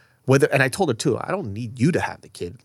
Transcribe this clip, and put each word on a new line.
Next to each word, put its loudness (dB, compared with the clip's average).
whether," 4
and 4
I 2
told -2
her 2
too, 0
"I -10
don't -6
need -10
you 2
to 0
have -8
the -20
kid. -12